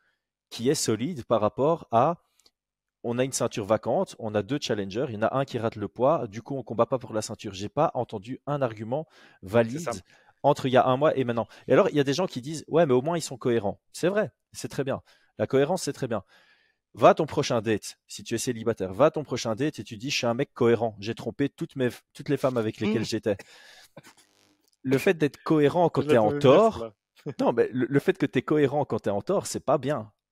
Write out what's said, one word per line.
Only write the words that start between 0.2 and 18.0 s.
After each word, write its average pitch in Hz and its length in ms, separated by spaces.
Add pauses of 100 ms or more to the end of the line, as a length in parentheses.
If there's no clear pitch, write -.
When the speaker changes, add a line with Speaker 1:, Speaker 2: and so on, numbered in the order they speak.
Speaker 1:
qui 117 220
est 156 60
solide 120 480
par 113 160
rapport 131 500
à, 135 300 (840)
on 120 120
a 127 60
une 139 80
ceinture 117 340
vacante, 113 520
on 110 160
a 107 80
deux 127 160
challengers, 104 520
il 107 60
y - 20
en 107 40
a 113 140
un 135 80
qui 131 140
rate 110 180
le 104 120
poids, 131 380
du 110 140
coup, 139 160
on 127 60
combat 123 240
pas 131 120
pour 113 140
la 107 80
ceinture. 107 320
J'ai 98 160
pas 156 240
entendu 117 540
un 143 160
argument 113 440 (360)
valide 113 360
Speaker 2:
C'est 139 140
ça. 92 80 (420)
Speaker 1:
entre 143 220
il 127 80
y 127 60
a - 80
un 127 100
mois 147 180
et 131 100
maintenant. 117 220 (220)
Et 131 60
alors, 190 160
il 147 60
y 143 40
a 135 40
des 139 100
gens 180 120
qui - 140
disent, « 147 280
Ouais, 160 180
mais 127 80
au 127 80
moins, 165 160
ils - 20
sont - 160
cohérents. » 110 420 (140)
C'est - 160
vrai, 202 240 (200)
c'est - 160
très 139 160
bien. 127 180 (340)
La 110 100
cohérence, 143 360
c'est 143 100
très 131 160
bien. 110 160 (720)
Va 147 160
à 196 40
ton 165 120
prochain 139 340
date, 107 460